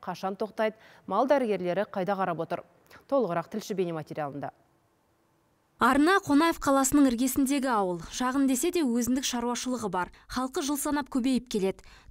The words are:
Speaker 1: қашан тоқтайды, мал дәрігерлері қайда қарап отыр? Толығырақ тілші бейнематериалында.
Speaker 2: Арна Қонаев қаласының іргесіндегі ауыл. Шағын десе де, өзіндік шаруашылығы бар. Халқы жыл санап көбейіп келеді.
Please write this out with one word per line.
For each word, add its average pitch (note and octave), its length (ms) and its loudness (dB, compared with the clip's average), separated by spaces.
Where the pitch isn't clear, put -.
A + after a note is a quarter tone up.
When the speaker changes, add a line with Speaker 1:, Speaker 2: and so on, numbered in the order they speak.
Speaker 1:
қашан F#3+ 320 -6
тоқтайды, A3 400 -2
мал G#3 200 0
дәрігерлері G#3 600 0
қайда F#3+ 320 -4
қарап E3+ 240 -2
отыр? - 220 -8
Толығырақ F3 440 0
тілші G#3 280 -6
бейнематериалында. D3+ 720 -6
Speaker 2:
Арна C#4+ 400 4
Қонаев D#4+ 400 2
қаласының C#4 480 4
іргесіндегі C4 640 0
ауыл. F3+ 300 0
Шағын B3+ 320 0
десе C4+ 240 2
де, F4 160 0
өзіндік A#3+ 400 0
шаруашылығы A#3+ 640 -4
бар. F3+ 220 -4
Халқы C4 320 -4
жыл C#4+ 160 -2
санап C#4+ 320 -2
көбейіп B3 400 0
келеді. F#3+ 320 -2